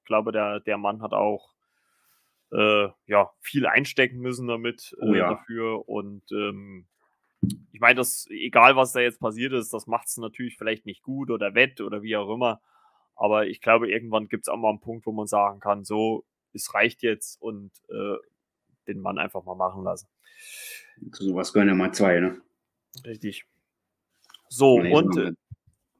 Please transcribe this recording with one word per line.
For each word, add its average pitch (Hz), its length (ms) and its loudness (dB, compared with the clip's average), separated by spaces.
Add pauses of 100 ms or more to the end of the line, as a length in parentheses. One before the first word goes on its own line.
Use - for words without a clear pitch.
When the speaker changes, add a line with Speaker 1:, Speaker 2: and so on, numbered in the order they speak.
Speaker 1:
glaube, 110 260 0
der, 104 300 -2
der 104 160 -2
Mann 104 240 -4
hat 104 100 -8
auch, 104 420 -2 (1000)
äh, 104 340 4 (180)
ja, 101 260 4 (100)
viel 135 260 -2
einstecken 127 520 2
müssen 123 280 -6
damit, 120 540 -6
Speaker 2:
Oh 107 100 2
Speaker 1:
äh, 98 60 4
Speaker 2:
ja. 90 140 2
Speaker 1:
dafür. 113 580 -6
Und, 101 420 -8
ähm, 101 540 -8 (880)
ich - 80 -12
meine, 120 140 6
das, - 340 -4
egal 123 480 6
was 131 160 4
da 127 80 0
jetzt 120 180 0
passiert 117 320 -4
ist, 120 220 -4
das 110 140 -8
macht's 117 300 -6
natürlich 113 400 -10
vielleicht 110 280 -6
nicht 101 180 -16
gut 131 280 -6
oder 104 220 -4
wett 127 280 4
oder 104 200 -6
wie 110 140 -6
auch 104 180 -4
immer. 117 280 0 (540)
Aber 107 320 0
ich - 120 -10
glaube, 113 320 2
irgendwann 110 380 -4
gibt's 110 180 -8
auch - 80 -4
mal 113 140 -2
einen 107 100 -4
Punkt, 117 260 -12
wo 113 60 -8
man 107 160 -6
sagen 101 320 0
kann, 101 240 -4
so, 110 400 -2 (300)
es - 200 -12
reicht 110 300 0
jetzt - 380 -4
und, 101 300 -12 (180)
äh, 101 260 -6 (720)
den 98 140 -8
Mann 95 160 -8
einfach 92 260 -8
mal 92 120 -10
machen 92 280 -4
lassen. 90 240 -8 (1040)
Speaker 2:
Zu - 140 -8
sowas 92 260 -2
gehören 104 160 6
ja 98 80 4
mal 87 160 2
zwei, 90 300 4
ne? - 180 0 (680)
Speaker 1:
Richtig. 107 400 -10 (1000)
So, 127 320 8
Speaker 2:
Nee, 87 140 2
Speaker 1:
und, 151 220 6
Speaker 2:
genau. - 140 0
Speaker 1:
äh, - 40 -8 (680)